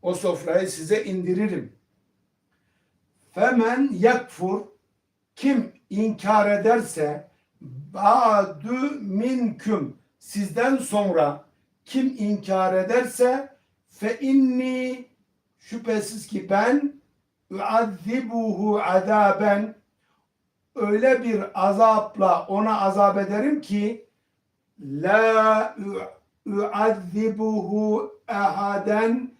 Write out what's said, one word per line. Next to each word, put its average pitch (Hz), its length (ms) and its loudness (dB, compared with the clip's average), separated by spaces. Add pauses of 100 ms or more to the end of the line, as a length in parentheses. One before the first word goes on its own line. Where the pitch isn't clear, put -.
O 180 120 -2
sofrayı 180 540 -2
size 185 360 -4
indiririm. 185 680 -4 (1600)
Femen 247 640 2
yakfur, 202 680 0 (760)
kim 262 360 0 (180)
inkar 202 720 2
ederse, 160 680 0 (680)
ba'du 226 960 2 (100)
minküm, 214 960 -2 (220)
sizden 214 580 -2
sonra 165 680 0 (400)
kim 262 340 -2
inkar 190 560 0
ederse, 247 840 0 (320)
fe 220 320 -6
inni, 254 880 0 (500)
şüphesiz 220 680 -6
ki 202 240 -8
ben, 254 440 2 (560)
uazzibuhu 214 1300 -2
azaben, 202 920 2 (1000)
öyle 233 500 2
bir 208 200 0 (100)
azapla 202 960 2
ona 208 320 0
azap 196 380 2
ederim 208 420 -2
ki, 208 460 -4 (760)
la 214 1000 2
u-, - 720 -12
uazzibuhu 208 1600 -2 (140)
ehaden 202 1120 -2